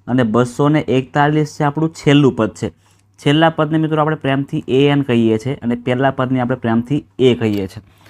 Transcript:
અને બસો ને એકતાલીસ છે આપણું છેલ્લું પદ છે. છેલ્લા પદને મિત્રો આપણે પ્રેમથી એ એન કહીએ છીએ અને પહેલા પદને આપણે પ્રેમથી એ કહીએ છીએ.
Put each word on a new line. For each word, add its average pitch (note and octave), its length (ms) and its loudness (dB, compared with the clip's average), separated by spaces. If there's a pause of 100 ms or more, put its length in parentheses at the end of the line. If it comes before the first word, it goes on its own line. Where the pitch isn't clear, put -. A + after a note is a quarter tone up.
અને B2+ 160 0
બસો A#2+ 460 0
ને D3+ 120 2
એકતાલીસ D3 800 0
છે D#3 40 0
આપણું D#3 260 -2
છેલ્લું C#3+ 460 2
પદ A2 140 0
છે. - 180 -8 (560)
છેલ્લા D#3 260 2
પદને D#3+ 280 -2
મિત્રો D#3 220 0
આપણે D#3 160 -2
પ્રેમથી C#3 520 -4
એ C3+ 200 2
એન C#3+ 140 2
કહીએ A#2 360 2
છીએ C3 160 -6
અને A#2+ 200 -4
પહેલા B2+ 360 -2
પદને C3 300 -2
આપણે B2 160 -2
પ્રેમથી A#2 500 -2 (120)
એ B2 160 4
કહીએ G#2 320 -2
છીએ. - 160 -14 (280)